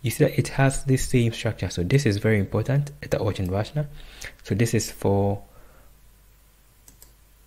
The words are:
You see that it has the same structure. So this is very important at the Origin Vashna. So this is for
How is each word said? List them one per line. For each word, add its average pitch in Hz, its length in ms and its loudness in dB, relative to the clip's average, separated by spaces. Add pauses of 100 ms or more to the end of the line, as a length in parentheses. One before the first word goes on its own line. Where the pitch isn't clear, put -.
You 120 100 -2
see 147 140 2
that - 140 2
it 139 100 0
has - 360 2
the 131 120 4
same 120 360 2
structure. - 380 -4
So 90 120 -4
this 127 240 2
is 101 120 2
very 110 200 2
important 123 540 0 (100)
at - 80 -12
the - 80 0
Origin 98 300 -2
Vashna. 107 400 -2 (560)
So - 100 -4
this 113 200 2
is 107 160 -2
for 101 520 0 (2000)